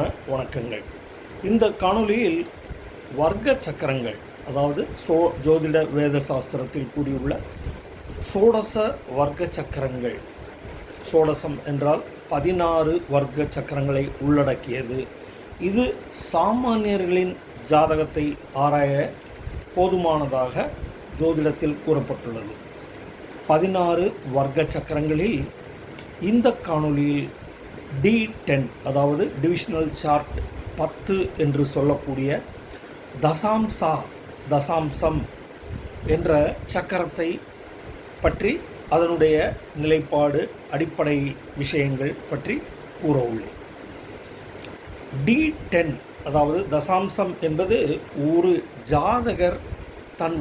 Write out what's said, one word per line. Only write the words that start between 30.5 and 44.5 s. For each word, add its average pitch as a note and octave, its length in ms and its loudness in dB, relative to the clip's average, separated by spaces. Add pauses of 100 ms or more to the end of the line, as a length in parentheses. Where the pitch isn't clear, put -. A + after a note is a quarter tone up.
பத்து E3 400 -2 (260)
என்று C#3+ 300 4
சொல்லக்கூடிய C#3 640 2 (840)
தசாம்சா, G#3 680 2 (600)
தசாம்சம் D3+ 680 2 (960)
என்ற D#3+ 160 2 (420)
சக்கரத்தை F3 560 -2 (920)
பற்றி, G3 300 2 (420)
அதனுடைய D#3+ 420 6 (460)
நிலைப்பாடு, D3 580 4 (340)
அடிப்படை D3 420 0 (440)
விஷயங்கள் C#3 520 0 (180)
பற்றி F#3 260 -2 (460)
கூற D3+ 140 4 (120)
உள்ளேன். A2 260 -6 (1700)